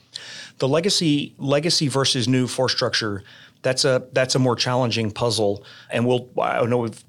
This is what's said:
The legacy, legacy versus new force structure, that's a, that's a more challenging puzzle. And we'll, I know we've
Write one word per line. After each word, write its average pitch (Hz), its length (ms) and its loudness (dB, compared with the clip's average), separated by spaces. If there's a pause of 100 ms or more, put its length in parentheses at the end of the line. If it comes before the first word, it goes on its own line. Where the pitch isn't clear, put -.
(580)
The 139 100 0
legacy, 151 680 0
legacy 147 500 0
versus 131 400 0
new 127 200 2
force 123 260 0
structure, 107 500 -2 (380)
that's 131 220 0
a, 127 300 2
that's 131 220 2
a 135 40 2
more 127 160 2
challenging 117 560 0
puzzle. 104 520 0 (260)
And 117 180 0
we'll, 123 220 0 (120)
I 120 240 0
know 123 140 0
we've 117 300 -6